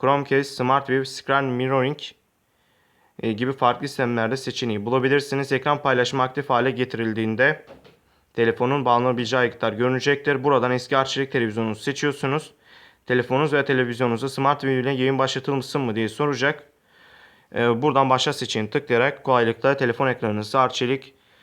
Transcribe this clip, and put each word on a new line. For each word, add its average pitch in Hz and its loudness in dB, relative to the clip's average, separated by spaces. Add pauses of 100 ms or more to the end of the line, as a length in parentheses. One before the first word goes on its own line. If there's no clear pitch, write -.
Chromecast, 139 2
Smart 131 0
View, 131 0
Screen 135 -2
Mirroring, 131 0 (1200)
e, 113 -2
gibi 123 -2
farklı 127 0
sistemlerde 120 0
seçeneği 113 -4
bulabilirsiniz. 135 0
Ekran 147 0
paylaşımı 127 2
aktif 131 -4
hale 123 2
getirildiğinde 113 -2 (680)
telefonun 123 0
bağlanabileceği 123 2
aygıtlar 117 0
görünecektir. 131 0
Buradan 127 2
eski 127 -2
arçelik 135 -2
televizyonunuzu 110 -2
seçiyorsunuz. 139 -4 (520)
Telefonunuz 131 2
veya 139 2
televizyonunuzda 123 0
Smart 139 0
View 135 0
ile 127 -2
yayın 131 0
başlatılmışsın 131 -2
mı 117 -2
diye 110 0
soracak. 143 -2 (840)
E, 120 2
buradan 135 4
başlat 131 0
seçeneğini 110 -4
tıklayarak 135 0
kolaylıkla 123 2
telefon 135 0
ekranınızı 107 -2
arçelik, 127 0 (280)